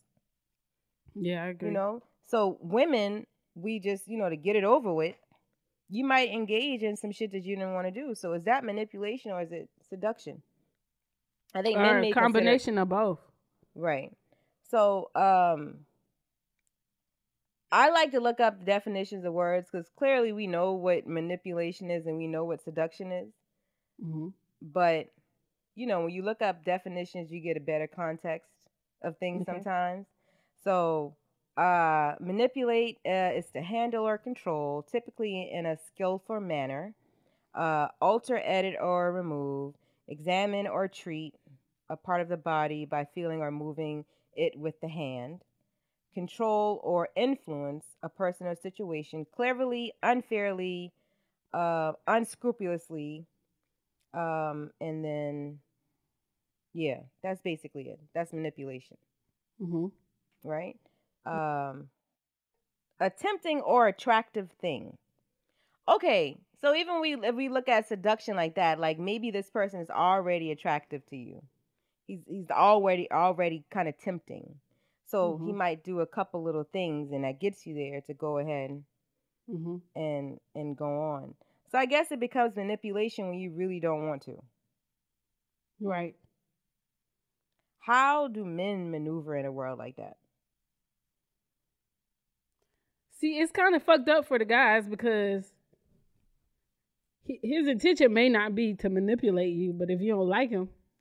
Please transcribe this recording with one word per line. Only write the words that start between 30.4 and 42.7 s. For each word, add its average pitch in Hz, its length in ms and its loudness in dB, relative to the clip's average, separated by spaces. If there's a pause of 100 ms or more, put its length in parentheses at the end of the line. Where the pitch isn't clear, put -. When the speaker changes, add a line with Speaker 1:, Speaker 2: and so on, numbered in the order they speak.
Speaker 2:
So, 165 520 2 (400)
uh, 160 640 4
manipulate, 233 840 0
uh, 185 280 2
is 170 180 -4
to 135 100 -6
handle 226 440 -2
or 214 120 0
control, 151 640 -4
typically 208 680 -6
in 170 160 -4
a 160 100 -2
skillful 190 640 -4
manner, 156 540 -4 (600)
uh, 156 340 0 (120)
alter, 226 380 2
edit, 185 420 0
or 175 320 0
remove, 143 600 -4 (340)
examine 190 580 -2
or 190 220 -2
treat 160 460 -10 (540)
a 156 80 -8
part 175 240 -2
of 170 80 -4
the 175 80 -4
body 151 480 -2